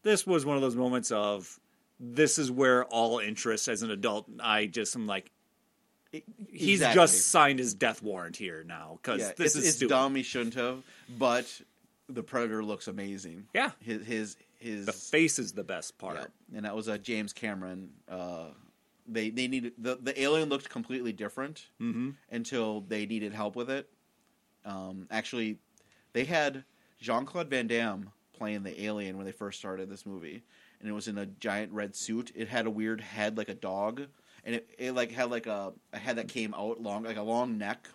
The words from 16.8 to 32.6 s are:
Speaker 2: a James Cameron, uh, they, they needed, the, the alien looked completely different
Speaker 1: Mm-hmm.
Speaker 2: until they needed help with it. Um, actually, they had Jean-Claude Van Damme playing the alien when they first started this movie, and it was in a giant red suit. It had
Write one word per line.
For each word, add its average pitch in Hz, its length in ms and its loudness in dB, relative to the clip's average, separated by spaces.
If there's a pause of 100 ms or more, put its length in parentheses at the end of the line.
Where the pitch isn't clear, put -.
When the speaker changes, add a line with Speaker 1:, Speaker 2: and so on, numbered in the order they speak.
Speaker 2:
a 104 100 -2
James 107 340 -4
Cameron, 92 580 -8 (180)
uh, 90 400 -8 (580)
they, 110 240 -2
they 123 180 -2
needed, 120 300 -2
the, 123 180 -2
the 131 240 -4
alien 151 280 4
looked 139 200 -2
completely 123 440 -4
different 127 540 -8 (140)
Speaker 1:
Mm-hmm. 117 300 -2 (200)
Speaker 2:
until 113 520 -2
they 107 240 -4
needed 104 260 -4
help 107 240 -4
with 123 140 -4
it. 135 180 -4 (760)
Um, 95 460 -8
actually, 110 480 -2 (540)
they - 120 2
had 147 400 0 (360)
Jean-Claude 131 500 -2
Van 127 160 2
Damme 107 440 0 (220)
playing 107 300 -4
the 98 220 -8
alien 101 320 -4
when 98 100 -8
they 95 60 -8
first 101 260 -10
started 95 320 -6
this 98 160 -14
movie, 92 360 -10 (380)
and 107 80 -10
it 107 40 -6
was 104 160 -6
in 101 100 -6
a 101 80 -6
giant 101 460 -4
red 104 220 -6
suit. 117 400 -4
It 110 140 -6
had 113 180 0